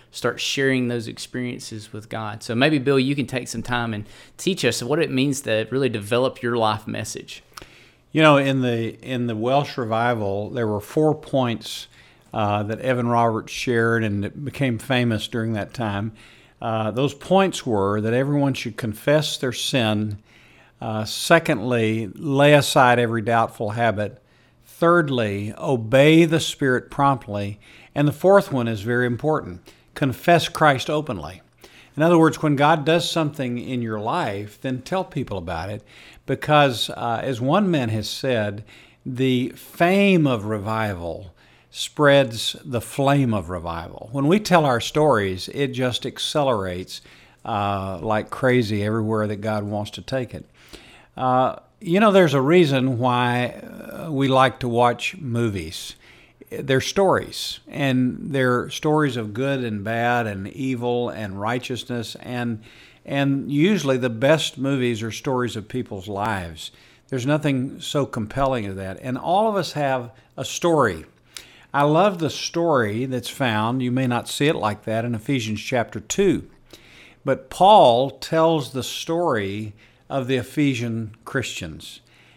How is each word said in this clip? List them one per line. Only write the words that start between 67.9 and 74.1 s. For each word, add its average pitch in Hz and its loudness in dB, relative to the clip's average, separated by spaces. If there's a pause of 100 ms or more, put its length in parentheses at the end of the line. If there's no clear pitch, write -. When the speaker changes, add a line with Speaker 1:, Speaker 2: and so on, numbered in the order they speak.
Speaker 2:
compelling 127 -2
as 98 -8
that. 95 -8
And 127 -6
all 196 0
of 208 -2
us 185 -4
have 131 -2 (240)
a - -8
story. 123 0 (720)
I 143 2
love 175 4
the 156 -2
story 131 0
that's 127 -6
found, 120 0
you 123 -2
may 131 0
not 120 -2